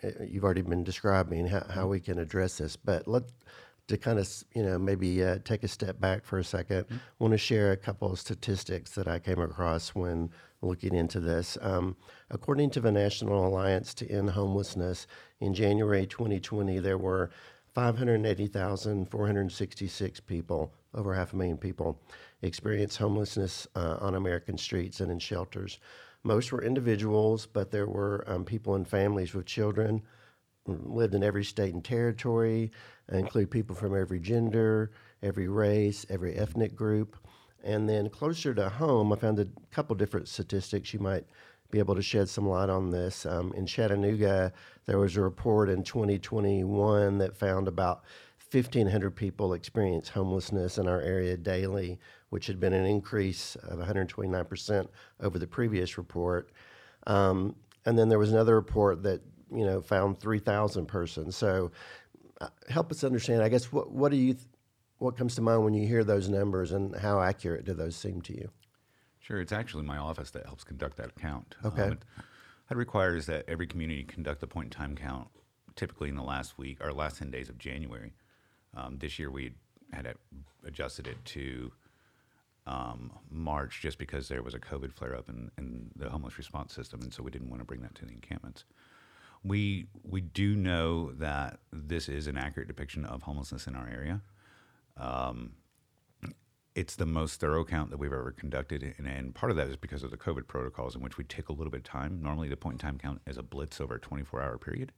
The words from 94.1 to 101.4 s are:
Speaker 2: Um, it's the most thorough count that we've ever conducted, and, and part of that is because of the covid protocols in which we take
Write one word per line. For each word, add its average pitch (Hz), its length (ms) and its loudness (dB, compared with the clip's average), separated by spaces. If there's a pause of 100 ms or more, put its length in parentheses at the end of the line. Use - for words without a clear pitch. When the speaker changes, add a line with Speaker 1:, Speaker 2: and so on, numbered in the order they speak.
Speaker 2:
Um, 62 560 -6 (1200)
it's - 240 -6
the 90 80 -2
most 80 340 -2
thorough 80 240 0
count 80 280 -4
that 71 60 -8
we've 69 140 -4
ever 65 200 -6
conducted, 67 640 -8
and, 71 100 -10
and 65 260 -8
part 123 160 -2
of 101 60 0
that 69 140 0
is 65 80 -8
because - 260 -10
of 62 80 -10
the - 60 -12
covid 65 300 -6
protocols 64 480 -8
in 62 60 -10
which 65 160 -10
we 69 60 -8
take - 240 -10